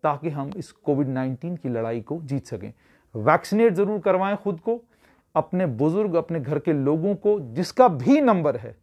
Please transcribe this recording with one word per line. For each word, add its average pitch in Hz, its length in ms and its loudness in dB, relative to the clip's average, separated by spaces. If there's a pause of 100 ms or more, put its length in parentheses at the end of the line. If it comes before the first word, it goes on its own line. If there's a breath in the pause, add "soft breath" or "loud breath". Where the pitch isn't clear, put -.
ताकि 151 260 -2
हम 143 280 -6
इस - 160 -12
कोविड 139 360 0
नाइनटीन 131 480 -4
की 160 120 -8
लड़ाई 117 320 -4
को 151 220 -8
जीत 139 240 -6
सकें। 104 280 -10 (420 soft breath)
वैक्सीनेट 175 580 2
ज़रूर 202 260 0
करवाएं 190 360 0
खुद 196 240 -6
को, 233 200 -4 (560 soft breath)
अपने 180 300 0
बुजुर्ग, 160 480 0
अपने 165 260 -2
घर 143 180 -4
के 160 140 -2
लोगों 156 420 0
को, 208 260 0
जिसका 156 480 2
भी 180 320 4
नंबर 175 360 2
है 117 260 -12